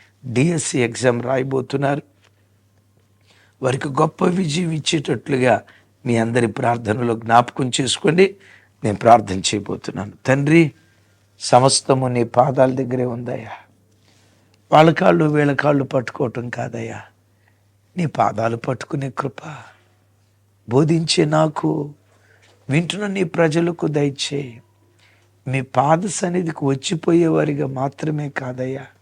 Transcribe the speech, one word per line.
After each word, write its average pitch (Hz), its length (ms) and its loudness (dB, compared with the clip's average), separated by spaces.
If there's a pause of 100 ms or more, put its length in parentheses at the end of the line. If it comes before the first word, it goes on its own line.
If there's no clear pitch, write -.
(260)
డిఎస్సి 143 540 0
ఎగ్జామ్ 120 420 0
రాయబోతున్నారు. 135 800 -2 (1600)
వారికి 131 260 -2
గొప్ప 151 360 0
విజయం 175 460 -2
ఇచ్చేటట్లుగా 135 920 0 (440)
మీ 120 100 2
అందరి 117 300 2
ప్రార్థనలో 117 680 -2
జ్ఞాపకం 120 540 0 (100)
చేసుకోండి. 165 560 2 (480)
నేను 104 120 0
ప్రార్థన 110 420 4
చేయబోతున్నాను. - 720 -6 (140)
తండ్రి, 143 460 2 (680)
సమస్తము 131 680 4
నీ 123 160 0
పాదాల 131 460 2
దగ్గరే 127 340 -2
ఉందయ్యా. 120 460 -8 (1200)
వాళ్ళ 156 180 8
కాళ్ళు 175 340 4
వీళ్ళ 147 280 2
కాళ్ళు 139 320 2
పట్టుకోవటం 120 640 -4
కాదయ్యా, 117 520 -8 (920)
నీ 175 100 0
పాదాలు 113 500 0
పట్టుకునే 135 540 -6
కృప - 440 -10 (1120)
బోధించే 160 560 2
నాకు, 156 680 0 (760)
వింటున్న 175 360 0
నీ 196 180 -2
ప్రజలకు 170 640 0
దయచేయి. 143 760 -4 (840)
మీ 131 120 -2
పాద 147 460 2
సన్నిధికి 175 580 -4
వచ్చిపోయేవారిగా 151 1040 0
మాత్రమే 139 600 -6
కాదయ్యా, 131 580 -8 (160)